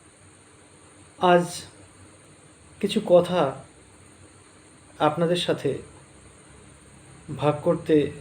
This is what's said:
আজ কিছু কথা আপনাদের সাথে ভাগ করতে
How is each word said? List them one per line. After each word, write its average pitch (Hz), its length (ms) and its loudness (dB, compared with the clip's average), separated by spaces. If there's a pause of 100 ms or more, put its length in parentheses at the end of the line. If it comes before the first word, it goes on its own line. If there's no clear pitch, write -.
(1200)
আজ 175 280 4 (1300)
কিছু 208 260 -4
কথা 175 360 4 (1600)
আপনাদের 165 480 0
সাথে 147 240 -2 (1700)
ভাগ 147 260 0
করতে 165 340 0 (240)